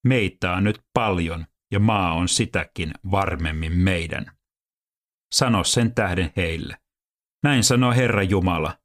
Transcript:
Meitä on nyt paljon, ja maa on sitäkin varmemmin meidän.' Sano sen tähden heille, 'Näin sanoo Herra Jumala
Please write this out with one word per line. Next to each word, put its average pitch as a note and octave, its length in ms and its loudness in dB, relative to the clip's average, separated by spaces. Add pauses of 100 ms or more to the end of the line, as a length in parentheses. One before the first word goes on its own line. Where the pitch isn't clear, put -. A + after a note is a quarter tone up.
Meitä G2 460 0
on F#2+ 100 0
nyt G#2 180 0 (120)
paljon, F2 520 -2 (260)
ja G2 80 0
maa G2+ 340 2
on F2 140 0
sitäkin E2+ 640 -4 (200)
varmemmin D#2+ 640 -2
meidän.' F2 640 0 (960)
Sano A2+ 300 2
sen A#2 320 0
tähden F2+ 420 -2
heille, E2 400 -4 (680)
'Näin C#3 200 2
sanoo B2 280 2
Herra A2+ 320 2
Jumala F2+ 600 0